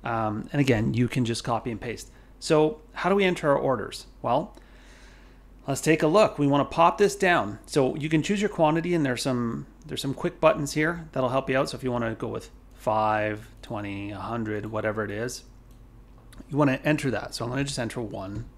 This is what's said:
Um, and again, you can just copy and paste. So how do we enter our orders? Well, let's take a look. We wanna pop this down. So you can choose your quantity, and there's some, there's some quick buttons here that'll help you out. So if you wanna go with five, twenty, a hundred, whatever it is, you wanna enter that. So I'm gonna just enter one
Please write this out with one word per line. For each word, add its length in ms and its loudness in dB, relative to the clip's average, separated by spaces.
Um, 480 -4
and 80 0
again, 340 4
you 140 2
can 180 0
just 180 -4
copy 280 -4
and 80 -8
paste. 300 -10
So 400 2
how 160 -2
do 60 4
we 100 4
enter 240 2
our 80 4
orders? 500 -2
Well, 340 0
let's 140 -4
take 200 4
a 60 4
look. 320 4
We 80 4
wanna 180 4
pop 320 4
this 180 4
down. 500 2
So 300 2
you 140 -4
can 140 2
choose 180 0
your 80 0
quantity, 460 2
and 100 2
there's 160 0
some, 460 -2
there's 160 -8
some 140 -2
quick 240 -6
buttons 340 2
here 380 -2
that'll 180 0
help 200 -2
you 80 2
out. 120 0
So 80 -10
if 60 -12
you 80 -2
wanna 240 -2
go 140 -8
with 200 -10
five, 880 0
twenty, 500 -8
a 60 -10
hundred, 500 -6
whatever 360 -2
it 80 -6
is, 320 -6
you 100 -4
wanna 280 2
enter 260 0
that. 240 -6
So 80 -6
I'm 80 -6
gonna 140 -2
just 120 -6
enter 240 -4
one 440 -8